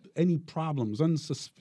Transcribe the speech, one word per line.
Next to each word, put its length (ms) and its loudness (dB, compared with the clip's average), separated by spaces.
any 200 4
problems, 640 -2
unsus-, 500 0